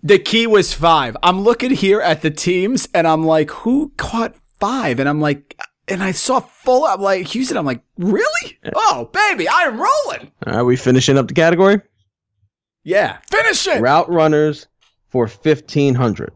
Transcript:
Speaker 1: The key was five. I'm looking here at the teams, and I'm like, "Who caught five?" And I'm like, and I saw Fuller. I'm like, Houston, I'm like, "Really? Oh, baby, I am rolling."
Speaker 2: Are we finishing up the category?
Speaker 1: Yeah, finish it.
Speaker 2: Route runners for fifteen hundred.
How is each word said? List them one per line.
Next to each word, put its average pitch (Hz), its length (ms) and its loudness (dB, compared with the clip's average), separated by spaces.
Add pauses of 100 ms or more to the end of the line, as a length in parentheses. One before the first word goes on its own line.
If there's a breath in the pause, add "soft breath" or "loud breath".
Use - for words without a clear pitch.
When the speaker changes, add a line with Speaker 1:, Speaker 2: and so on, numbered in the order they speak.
Speaker 1:
The 185 160 4
key 226 260 0
was 208 260 2
five. 143 520 0
I'm 185 160 2
looking 240 320 0
here 196 280 2
at 160 220 -2
the 156 80 0
teams, 185 640 -2
and 170 140 2
I'm 160 180 0
like, 156 240 2
"Who 285 460 -2
caught - 400 -6 (240)
five?" 208 400 -2
And 135 80 0
I'm 147 120 -2
like, 147 400 -4 (280)
and 190 120 -6
I 190 120 -4
saw 254 260 -2
Fuller. 262 520 -2
I'm 190 100 -4
like, 196 260 -2
Houston, 254 300 -6
I'm 165 100 -4
like, 127 160 -6 (140)
"Really? 466 640 -2 (180)
Oh, 392 360 -2
baby, 349 360 0
I 311 140 2
am 247 180 -2
rolling." 523 500 -2 (160)
Speaker 2:
Are 107 180 -2
we 123 120 2
finishing 131 420 2
up 123 80 0
the - 80 -10
category? 175 460 4 (1040)
Speaker 1:
Yeah, 147 340 -2 (100)
finish 440 380 0
it. 294 140 0
Speaker 2:
Route 147 280 2
runners 156 600 0 (400)
for 120 180 0
fifteen 143 720 0
hundred. 120 400 -2